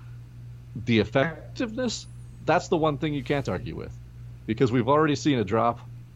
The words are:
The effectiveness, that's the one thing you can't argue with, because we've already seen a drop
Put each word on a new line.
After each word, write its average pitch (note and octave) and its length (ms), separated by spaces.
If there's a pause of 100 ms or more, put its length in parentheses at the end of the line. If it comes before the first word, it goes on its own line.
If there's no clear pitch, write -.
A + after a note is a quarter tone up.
(840)
The A#2 140
effectiveness, A3 1040 (400)
that's E3 220
the F#3 100
one D3+ 200
thing D3+ 160
you C#3 100
can't C#3 260
argue F2+ 260
with, - 180 (520)
because A2+ 260
we've A#2+ 180
already D3+ 260
seen C3+ 240
a G2+ 60
drop A2+ 340 (360)